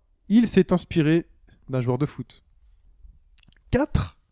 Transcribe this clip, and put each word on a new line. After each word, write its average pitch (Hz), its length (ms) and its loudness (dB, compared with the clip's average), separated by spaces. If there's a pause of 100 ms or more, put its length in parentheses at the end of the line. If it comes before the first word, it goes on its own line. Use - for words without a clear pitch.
(280)
Il 220 200 4
s'est - 240 2
inspiré 165 540 0 (420)
d'un 131 120 -4
joueur 123 180 -4
de 147 80 -2
foot. - 360 -14 (1300)
Quatre. - 480 -2 (140)